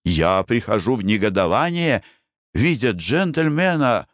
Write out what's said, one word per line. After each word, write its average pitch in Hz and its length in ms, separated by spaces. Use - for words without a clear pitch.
Я 90 380
прихожу 107 520
в 104 80
негодование, 107 1000
видя 123 380
джентльмена 151 1200